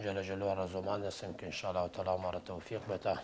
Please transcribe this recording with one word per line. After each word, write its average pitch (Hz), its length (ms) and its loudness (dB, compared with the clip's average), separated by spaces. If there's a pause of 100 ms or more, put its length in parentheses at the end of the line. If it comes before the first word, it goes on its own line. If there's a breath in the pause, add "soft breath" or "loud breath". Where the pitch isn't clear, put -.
جل 98 180 2
جلاله 95 380 2
رضامند 95 440 0
هستیم 92 300 -4
که 98 120 -8
انشاءالله 90 420 0
تعالی 92 340 2
ما 90 80 0
را 87 100 -2
توفیق 98 460 -6
بده. 95 380 2